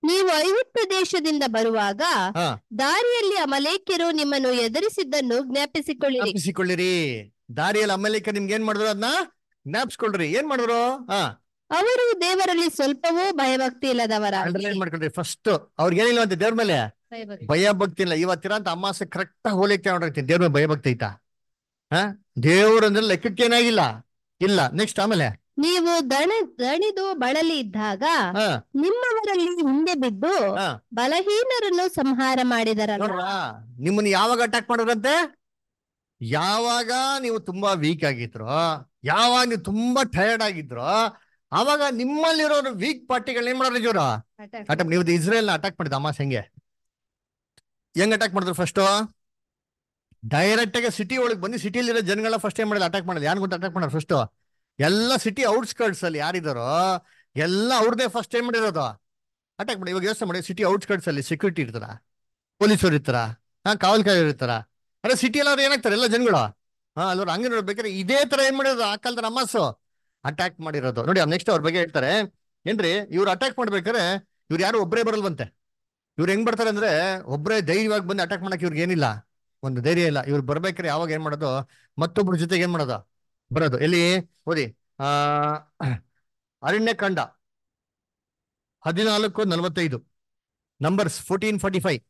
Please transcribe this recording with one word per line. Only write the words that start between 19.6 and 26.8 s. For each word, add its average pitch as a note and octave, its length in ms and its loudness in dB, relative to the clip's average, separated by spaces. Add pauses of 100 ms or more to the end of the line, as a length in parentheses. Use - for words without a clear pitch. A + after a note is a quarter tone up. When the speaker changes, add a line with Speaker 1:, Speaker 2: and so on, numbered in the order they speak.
Speaker 2:
ನೋಡಿರ್ತೀನಿ, D#3+ 380 0
ದೇವ್ರ E3+ 140 4
ಮೇಲೆ E3 120 4
ಭಯಭಕ್ತಿ D3 360 2
ಐತಾ? A#2+ 180 -2 (880)
ಹಾ? G3+ 300 0 (200)
ದೇವ್ರ G#3+ 420 6
ಅಂದ್ರೆ G#3+ 200 2
ಲೆಕ್ಕಕ್ಕೇನಾಗಿಲ್ಲ, A#3 760 2 (640)
ಇಲ್ಲ. F3+ 300 4
ನೆಕ್ಸ್ಟ್ G#3 280 -2
ಆಮೇಲೆ F3+ 460 0 (120)
Speaker 1:
ನೀವು E4 540 2
ದಣಿ-, F4 480 0
ದಣಿದು F#4+ 540 -2